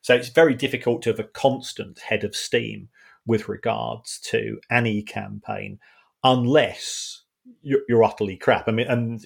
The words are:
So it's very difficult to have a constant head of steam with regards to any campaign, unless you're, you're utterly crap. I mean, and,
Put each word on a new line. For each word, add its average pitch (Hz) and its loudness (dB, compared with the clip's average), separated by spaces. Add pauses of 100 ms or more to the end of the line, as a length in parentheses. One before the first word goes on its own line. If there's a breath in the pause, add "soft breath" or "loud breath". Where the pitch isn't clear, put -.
So 123 4
it's 123 -2
very 160 6
difficult 123 -2
to 117 0
have 107 -2
a 107 -6
constant - -4
head - -4
of 104 -8
steam 107 -6 (360 soft breath)
with 113 0
regards 117 -6
to 110 -4 (100)
any 117 2
campaign, 101 -10 (440 soft breath)
unless 127 2 (380)
you're, 139 2
you're 113 8
utterly 101 0
crap. - 2
I 117 0
mean, 113 0
and, 117 -2